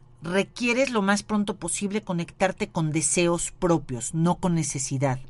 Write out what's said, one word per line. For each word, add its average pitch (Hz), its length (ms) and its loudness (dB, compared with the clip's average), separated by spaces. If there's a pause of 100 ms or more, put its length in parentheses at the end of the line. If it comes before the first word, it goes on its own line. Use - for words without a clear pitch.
(260)
requieres 233 640 0
lo 226 120 0
más 202 220 2
pronto 208 320 -2
posible 202 480 -4
conectarte 185 640 -2
con 160 240 -2
deseos 170 600 2
propios, 156 640 0
no 170 220 2
con 175 200 0
necesidad. 135 640 0 (100)